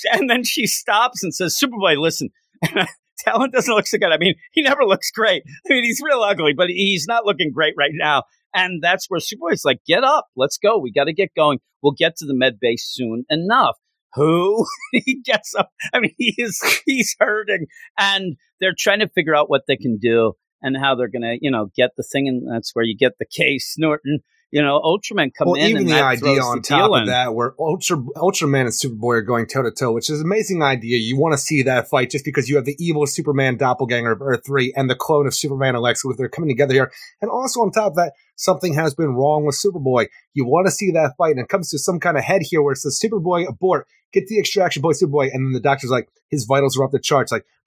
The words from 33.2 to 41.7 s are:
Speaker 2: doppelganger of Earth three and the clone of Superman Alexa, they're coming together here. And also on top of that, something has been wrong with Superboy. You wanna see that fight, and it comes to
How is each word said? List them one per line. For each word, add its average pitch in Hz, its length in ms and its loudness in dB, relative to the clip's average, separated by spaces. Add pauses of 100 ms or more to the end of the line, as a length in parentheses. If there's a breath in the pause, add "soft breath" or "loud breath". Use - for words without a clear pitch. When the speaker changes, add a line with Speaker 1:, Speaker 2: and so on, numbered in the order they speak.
Speaker 2:
doppelganger 120 540 0
of 110 120 -4
Earth 131 200 0
three 131 320 -2
and 135 140 0
the 127 60 2
clone 147 320 0
of 123 80 -4
Superman 135 400 -2
Alexa, 120 320 0 (100)
they're 127 120 -4
coming 165 200 -4
together 131 240 2
here. 131 180 4 (300 loud breath)
And 165 80 -4
also 247 320 -4
on 202 100 2
top 214 200 0
of 151 60 -6
that, 170 160 0 (240)
something 185 360 0
has 151 220 0
been 151 180 0
wrong 147 320 2
with 139 100 0
Superboy. 131 520 0 (260 soft breath)
You 131 140 0
wanna 170 240 4
see 196 220 -2
that 151 220 2
fight, 160 200 2
and 143 60 -4
it - 60 -6
comes 185 220 -2
to 151 80 -4